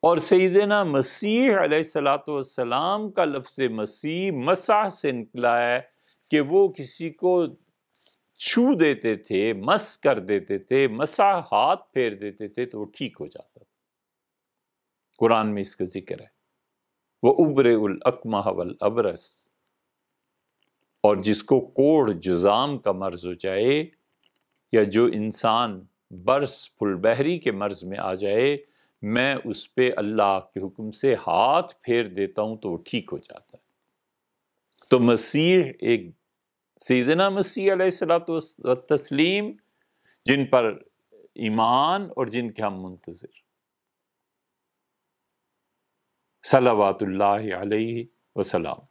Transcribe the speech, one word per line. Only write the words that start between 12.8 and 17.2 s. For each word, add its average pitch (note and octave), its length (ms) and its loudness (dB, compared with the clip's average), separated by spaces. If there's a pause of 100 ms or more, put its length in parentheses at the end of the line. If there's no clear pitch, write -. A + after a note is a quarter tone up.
ठीक - 220 -10
हो D2 100 -12
जाता - 320 -20
था। - 60 -20 (1600)
कुरान A2+ 260 4
में G#2 140 -4
इसका G2 240 -8
जिक्र F#2 360 -12
है, - 100 -20 (920)